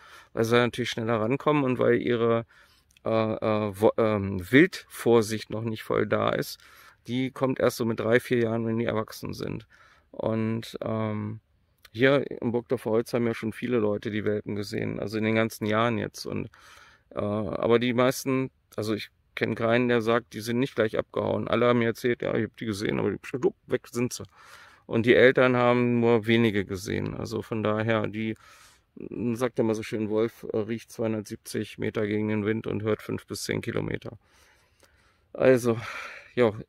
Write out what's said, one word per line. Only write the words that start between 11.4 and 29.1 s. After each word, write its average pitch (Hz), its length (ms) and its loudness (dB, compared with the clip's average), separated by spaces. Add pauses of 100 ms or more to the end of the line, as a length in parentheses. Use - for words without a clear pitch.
hier 131 380 2 (120)
im 120 100 0
Burgdorfer 120 400 -2
Holz 117 220 0
haben 120 120 2
ja 113 80 0
schon 110 200 -6
viele 123 240 -2
Leute 107 340 -2
die 104 140 -4
Welpen 104 320 -4
gesehen, 107 420 -6
also 107 180 -4
in 107 60 -2
den 110 120 2
ganzen 110 300 0
Jahren 110 320 0
jetzt. - 280 -6
Und, - 240 -6 (600)
äh, - 80 -8
aber 104 600 0
die 123 140 0
meisten, 131 580 0 (240)
also 110 180 -2
ich - 180 -8 (220)
kenn 113 220 -2
keinen, 117 320 2
der 120 140 2
sagt, 113 320 0
die 110 80 -10
sind 117 180 -2
nicht 135 160 -2
gleich 110 240 0
abgehauen. 104 480 -2
Alle 117 200 2
haben 123 120 4
mir 117 60 2
erzählt, 117 360 -2
„Ja, - 140 -2
ich 120 80 2
hab - 140 -8
die 123 80 -10
gesehen, 107 340 -2
aber 104 120 0
die, - 120 -6
schwupp, 139 320 -2 (100)
weg - 240 -4
sind 120 220 -2
sie.“ - 140 -12 (600)
Und 113 200 0
die 127 80 8
Eltern 127 420 6
haben 123 440 4
nur 117 260 4
wenige 113 400 4
gesehen. 98 500 -4
Also 107 280 -6
von 113 180 -6
daher, 107 460 0
die, 107 280 -6 (960)